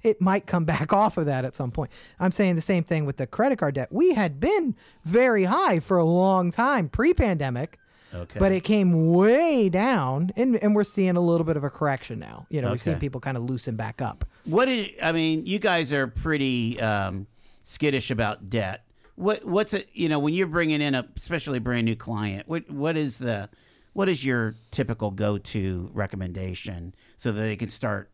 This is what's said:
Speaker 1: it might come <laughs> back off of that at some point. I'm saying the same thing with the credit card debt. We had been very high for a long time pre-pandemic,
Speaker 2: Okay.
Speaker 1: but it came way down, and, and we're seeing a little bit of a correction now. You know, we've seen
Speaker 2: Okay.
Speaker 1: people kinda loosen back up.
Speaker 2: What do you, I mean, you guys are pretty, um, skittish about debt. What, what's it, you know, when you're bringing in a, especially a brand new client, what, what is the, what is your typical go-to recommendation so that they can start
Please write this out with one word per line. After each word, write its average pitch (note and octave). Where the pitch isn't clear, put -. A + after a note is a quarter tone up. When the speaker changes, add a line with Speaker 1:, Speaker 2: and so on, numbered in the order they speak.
Speaker 1:
it A3
might F#3+
come E3+
<laughs> D#3+
back D3+
off G#3
of D#3+
that C3
at B2+
some B2+
point. C3+
I'm F3+
saying F#3
the D#3+
same F3
thing D#3
with C#3
the C3
credit A#3+
card C#3+
debt. C3
We E4
had F3+
been D#4
very G#3+
high A3+
for F#3
a E3+
long F3+
time A#3
pre-pandemic, E3
Speaker 2:
Okay. F2
Speaker 1:
but F#3+
it F#3+
came F3
way A#3
down, F3+
and, A#3+
and G#3
we're G#3
seeing F#3
a F3
little E3+
bit D#3
of C#3+
a C#3
correction C3+
now. -
You D3+
know, A2
we've A#2
seen E3
Speaker 2:
Okay. C#3
Speaker 1:
people C3
kinda C3
loosen B2
back A2
up. A2
Speaker 2:
What G3+
do C4
you, A3+
I E3
mean, D#3+
you G3
guys E3+
are C#3
pretty, B2+
um, G2
skittish C#3
about G#2+
debt. G2+
What, G#3
what's G#3
it, -
you -
know, D3+
when D3+
you're F#3
bringing D#3
in C#3+
a, B2
especially D3
a -
brand A#2
new A2+
client, G#2+
what, E3
what D3
is D3
the, G#2+
what G3
is C#3
your A#2
typical A2
go-to F#2+
recommendation F#2
so B2
that G#2+
they G#2+
can A2
start G2+